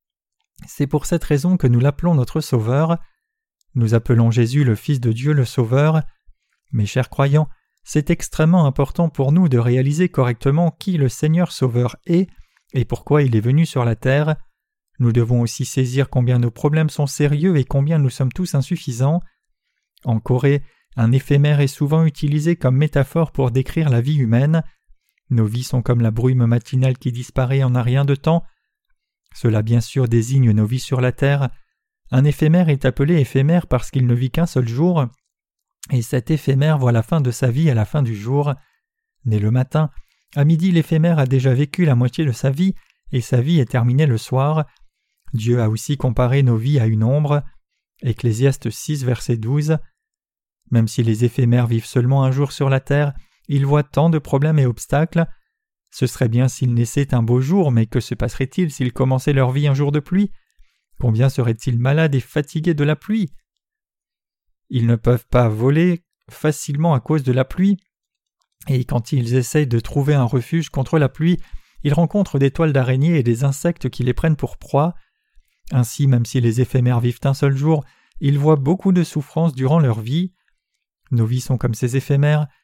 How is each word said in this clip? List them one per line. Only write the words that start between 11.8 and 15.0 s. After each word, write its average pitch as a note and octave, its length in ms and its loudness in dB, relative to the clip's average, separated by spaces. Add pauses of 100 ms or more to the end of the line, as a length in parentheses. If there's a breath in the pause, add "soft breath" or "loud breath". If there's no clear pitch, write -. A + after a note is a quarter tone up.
est F3 200 2 (460 soft breath)
et C3 100 0
pourquoi C#3+ 380 0
il B2+ 140 0
est G#2+ 60 2
venu C#3 240 2
sur B2+ 200 -2
la A2+ 100 0
terre. D3 420 0 (600)
Nous A#2+ 140 2